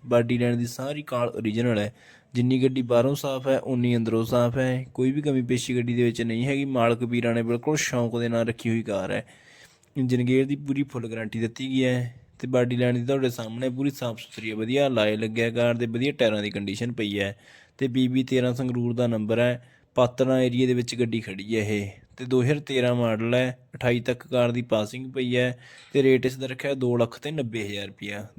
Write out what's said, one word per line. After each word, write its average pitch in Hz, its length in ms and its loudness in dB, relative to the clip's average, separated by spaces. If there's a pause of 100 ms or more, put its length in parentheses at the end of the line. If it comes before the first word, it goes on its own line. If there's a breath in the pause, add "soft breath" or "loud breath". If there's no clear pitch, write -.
ਬਾਡੀ 120 320 4
ਲਾਈਨ 120 200 2
ਦੀ 120 80 -2
ਸਾਰੀ 139 380 -8
ਕਾਲ 120 320 -2
ਓਰੀਜਨਲ 113 420 0
ਹੈ। 104 140 0 (420 loud breath)
ਜਿੰਨੀ 127 280 2
ਗੱਡੀ 131 200 2
ਬਾਹਰੋਂ 120 320 4
ਸਾਫ਼ 135 340 -4
ਹੈ, 131 100 2
ਉਨੀ 123 380 0
ਅੰਦਰੋਂ 113 280 0
ਸਾਫ਼ 120 340 2
ਹੈ। 127 260 0 (100)
ਕੋਈ 127 180 2
ਵੀ 147 100 -4
ਕਮੀ 139 200 0
ਪੇਸ਼ੀ 123 340 -2
ਗੱਡੀ 120 180 0
ਦੇ 120 80 4
ਵਿੱਚ 117 200 2
ਨਹੀਂ 113 240 -2
ਹੈਗੀ। 139 200 -2
ਮਾਲਕ 120 380 2
ਵੀਰਾਂ 120 300 0
ਨੇ 117 80 0
ਬਿਲਕੁਲ 120 340 0
ਸ਼ੌਂਕ 120 440 -2
ਦੇ 117 80 0
ਨਾਲ 117 180 0
ਰੱਖੀ 117 240 -4
ਹੋਈ 113 120 0
ਕਾਰ 98 300 -4
ਹੈ। 104 120 -4 (720 loud breath)
ਇੰਜਨ 123 280 2
ਗੇਅਰ 131 220 4
ਦੀ 143 100 -2
ਪੂਰੀ 139 260 -2
ਫੁੱਲ 120 260 -8
ਗਾਰੰਟੀ 113 320 -6
ਦਿੱਤੀ 117 280 -4
ਗਈ 131 160 2
ਹੈ 123 300 0 (240)
ਤੇ 123 80 -8
ਬਾਡੀ 123 300 2
ਲਾਈਨ 123 180 2
ਦੀ 120 100 -2
ਤੁਹਾਡੇ 131 260 0
ਸਾਹਮਣੇ 117 380 -6
ਪੂਰੀ 135 220 -2
ਸਾਫ਼ 123 280 -6
ਸੁਥਰੀ 110 320 -10
ਹੈ, 107 60 -6
ਵਧੀਆ 127 300 0
ਅਲਾਏ 107 300 2
ਲੱਗਿਆ 113 340 0
ਕਾਰ 120 240 2
ਦੇ, 117 120 -2
ਵਧੀਆ 120 260 -2
ਟਾਇਰਾਂ 107 300 2
ਦੀ 104 80 -4
ਕੰਡੀਸ਼ਨ 104 420 -6
ਪਈ 104 260 -4
ਹੈ 98 160 -2 (440 loud breath)
ਤੇ 135 100 0
ਪੀ 127 200 2
ਬੀ 127 160 0
ਤੇਰਾਂ 127 300 0
ਸੰਗਰੂਰ 123 400 -2
ਦਾ 120 120 0
ਨੰਬਰ 113 320 0
ਹੈ। 120 280 0 (300 soft breath)
ਪਾਤੜਾਂ 127 440 4
ਏਰੀਆ 127 260 2
ਦੇ 127 80 4
ਵਿੱਚ 123 200 -2
ਗੱਡੀ 117 260 0
ਖੜੀ 101 360 -6
ਹੈ 107 120 2
ਇਹ 101 200 -2 (280)
ਤੇ 127 80 -12
ਦੋ 127 180 2
ਹਜ਼ਾਰ 147 180 2
ਤੇਰਾਂ 123 340 0
ਮਾਡਲ 117 400 0
ਹੈ। 123 240 0 (160)
ਅਠਾਈ 120 260 0
ਤੱਕ 120 280 -4
ਕਾਰ 120 240 2
ਦੀ 120 160 -2
ਪਾਸਿੰਗ 127 440 -2
ਪਈ 127 240 -2
ਹੈ 123 220 0 (340 loud breath)
ਤੇ 139 100 4
ਰੇਟ 131 240 6
ਇਸ 131 120 -4
ਦਾ 131 80 -6
ਰੱਖਿਆ 135 300 -4
ਦੋ 123 200 0
ਲੱਖ 117 220 0
ਤੇ 147 120 -8
ਨੱਬੇ 113 360 -4
ਹਜ਼ਾਰ 101 200 -6
ਰੁਪਇਆ। 101 400 -10 (120)